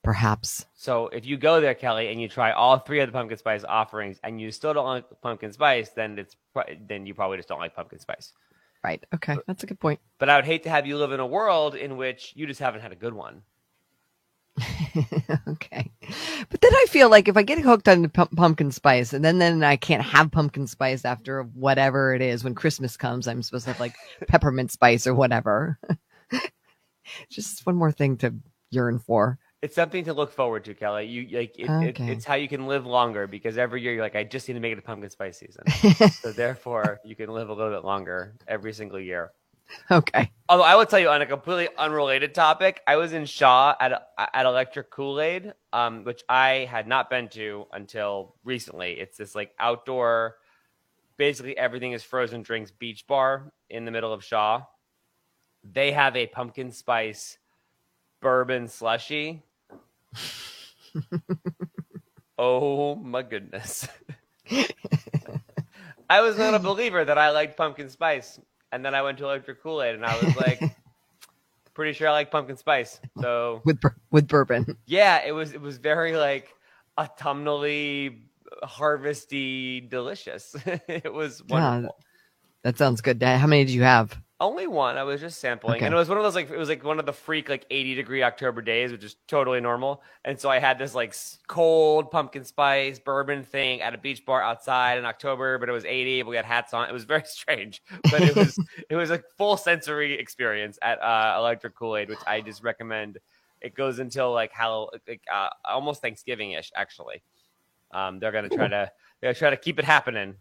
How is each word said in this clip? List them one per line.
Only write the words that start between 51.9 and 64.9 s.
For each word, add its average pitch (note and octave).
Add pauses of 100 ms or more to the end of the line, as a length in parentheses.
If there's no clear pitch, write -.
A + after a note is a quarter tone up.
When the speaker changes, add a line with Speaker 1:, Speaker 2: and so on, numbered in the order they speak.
Speaker 2:
is A#2
frozen A#2+
drinks A2
beach A2+
bar C3+ (180)
in A#2
the A#2
middle A2+
of G2
Shaw. A2 (960)
They C3+
have C3+
a A#2+
pumpkin B2
spice A2+ (840)
bourbon B2+
slushie. D3 (720)
<laughs> - (1400)
Oh C#3
my B2+
goodness. G#2+ (600)
<laughs> - (1600)